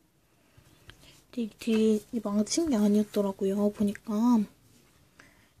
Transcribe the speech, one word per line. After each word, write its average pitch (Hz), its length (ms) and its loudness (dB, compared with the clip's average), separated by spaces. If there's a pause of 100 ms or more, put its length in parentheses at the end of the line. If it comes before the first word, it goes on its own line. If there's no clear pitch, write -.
(1400)
이게 226 220 -6
되게 220 640 0
망친 214 480 -2
게 247 60 2
아니었더라고요, 208 960 0
보니까. 220 680 0 (1200)